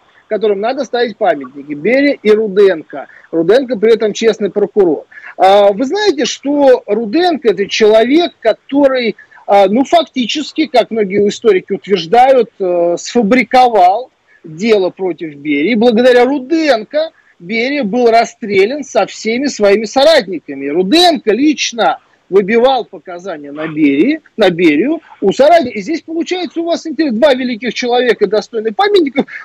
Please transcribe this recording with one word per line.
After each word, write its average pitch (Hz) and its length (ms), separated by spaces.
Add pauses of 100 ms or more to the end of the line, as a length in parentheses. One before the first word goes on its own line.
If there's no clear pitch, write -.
(280)
которым 208 320
надо 262 240
ставить 240 340
памятники. 143 560
Берия 254 480
и 208 80
Руденко. 190 760 (260)
Руденко 226 460
при 220 160
этом 214 200
честный 208 360
прокурор. 190 540 (340)
А, 202 340
вы 208 120
знаете, 330 420
что 277 600
Руденко 233 640
это 190 180
человек, 233 760
который, 254 760 (300)
а, 240 220
ну, 240 160
фактически, 294 800
как 226 240
многие 208 380
историки 202 440
утверждают, 208 800 (100)
э, 175 380
сфабриковал 240 1120 (340)
дело 185 460
против 170 460
Берии. 147 360
И - 20
благодаря 240 520
Руденко 285 840 (280)
Берия 233 460
был 233 260
расстрелян 226 720
со 196 220
всеми 233 400
своими 208 400
соратниками. 190 840
Руденко 220 640
лично 233 680 (280)
выбивал 226 560
показания 175 680
на 156 140
Берии, 160 540 (160)
на 196 140
Берию 180 500 (220)
у 190 100
соратников. 285 440
И 214 40
здесь 285 220
получается 330 580
у 330 40
вас 339 220
интерес, 294 280
два 277 180
великих 254 400
человека, 240 540
достойны 214 460
памятников, 349 520 (200)